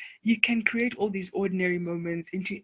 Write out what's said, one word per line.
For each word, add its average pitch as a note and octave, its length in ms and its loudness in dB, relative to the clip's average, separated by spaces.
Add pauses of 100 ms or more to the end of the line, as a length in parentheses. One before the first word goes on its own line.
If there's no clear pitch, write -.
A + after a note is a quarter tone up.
(240)
you A3 180 4
can A#3 220 4
create A#3 320 0
all G#3 140 0
these F#3+ 240 -4
ordinary F#3 460 0
moments E3+ 540 -4
into F#3+ 300 -4